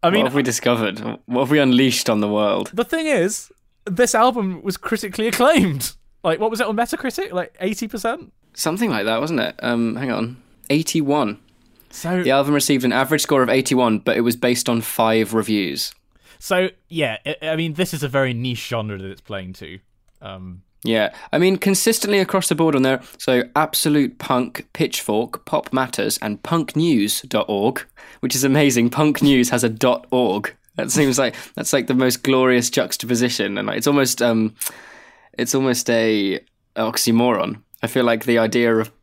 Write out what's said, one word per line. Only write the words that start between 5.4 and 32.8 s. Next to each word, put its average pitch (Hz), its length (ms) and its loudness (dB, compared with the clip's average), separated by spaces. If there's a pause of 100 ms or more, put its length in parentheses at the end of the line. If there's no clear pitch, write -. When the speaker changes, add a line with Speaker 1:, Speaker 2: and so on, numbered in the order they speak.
Speaker 1:
Like, 165 160 0
what 220 120 0
was 220 100 -6
it 220 60 0
on 214 80 -2
Metacritic? 262 560 -4
Like, 180 300 -6
eighty 208 260 -4
percent? 233 440 -6 (220)
Speaker 2:
Something 196 360 -2
like 110 160 0
that, 113 160 0
wasn't 156 180 -2
it? - 200 -4
Um, 117 360 0
hang 127 160 -4
on. 113 260 -4 (320)
Eighty-one. 143 680 0 (500)
Speaker 1:
So 180 320 -4
Speaker 2:
The 147 100 2
album 139 220 2
received 139 320 2
an 123 80 2
average 135 280 2
score 139 220 2
of 123 60 0
eighty-one, 127 500 2
but 120 180 0
it 120 40 0
was 117 140 2
based 123 340 0
on 117 120 0
five 110 520 0
reviews. 101 600 -2 (460)
Speaker 1:
So, 185 300 0 (200)
yeah, 135 360 -2
I, 151 100 -6 (140)
I 160 60 -2
mean, 160 180 -4
this 180 200 -2
is 143 100 -6
a 147 40 -4
very 131 260 0
niche 120 340 -6
genre 110 300 -6
that 95 120 -10
it's 95 120 -16
playing 95 320 -12
to. 87 260 -16 (420)
Um, 92 420 -16 (200)
Speaker 2:
Yeah, 113 300 0 (180)
I 139 60 2
mean, 185 200 4
consistently 202 640 0
across 185 300 0
the 165 60 2
board 160 200 2
on 131 80 2
there. 131 180 2 (180)
So, 123 240 2 (120)
Absolute 151 640 0
Punk, - 540 -2
Pitchfork, - 720 -4
Pop - 260 -4
Matters, 123 500 -2
and 107 220 -6
punknews 151 840 0
dot 104 180 0
org, 107 380 0 (340)
which 131 160 -4
is 131 80 0
amazing. 135 460 4
Punk 151 320 0
News 131 280 4
has 120 140 0
a 120 60 2
dot 113 420 0
org. 104 420 0 (220)
That - 160 -4
seems 135 260 2
like, 127 180 0 (200)
that's, - 180 -4
like, 131 140 0
the 131 60 0
most 127 300 2
glorious 127 460 4
juxtaposition, 113 880 -2